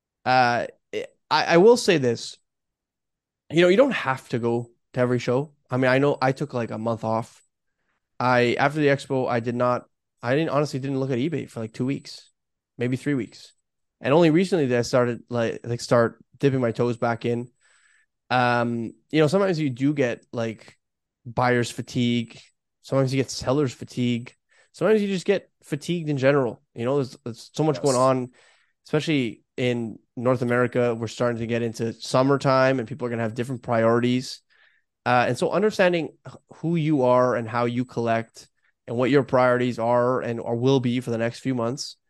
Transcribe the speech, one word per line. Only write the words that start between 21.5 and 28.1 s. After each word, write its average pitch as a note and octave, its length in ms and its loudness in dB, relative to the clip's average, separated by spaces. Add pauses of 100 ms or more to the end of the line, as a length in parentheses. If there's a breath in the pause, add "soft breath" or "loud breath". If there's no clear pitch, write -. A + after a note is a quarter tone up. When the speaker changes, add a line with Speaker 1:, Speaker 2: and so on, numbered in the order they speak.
Speaker 1:
fatigue. A#2+ 680 -4 (440)
Sometimes C3+ 320 -2
you - 40 -2
get B2+ 120 -2
seller's C3 420 -2
fatigue. A#2+ 600 -6 (380 soft breath)
Sometimes G#3+ 280 2
you G#3 80 -2
just F#3+ 160 -4
get - 260 -2 (120)
fatigued D#3+ 480 -6
in C#3+ 80 -2
general. C3 420 2 (140)
You A#2 100 -8
know, C3+ 120 0
there's, C3 280 -4
there's - 300 -14
so D3 100 0
much D#3 120 2
Speaker 2:
Yes. - 80 -8
Speaker 1:
going C3+ 120 2
on, B2+ 340 2 (560 soft breath)